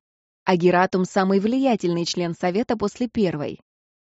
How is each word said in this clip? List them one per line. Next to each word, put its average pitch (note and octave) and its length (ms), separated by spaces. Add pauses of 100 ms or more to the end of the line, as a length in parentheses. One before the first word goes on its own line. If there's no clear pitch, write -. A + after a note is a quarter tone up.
(440)
Агератум — F3+ 600
самый G3 340
влиятельный G#3 680
член E3+ 300
совета G3+ 420
после A3 300
первой. D#3 520 (560)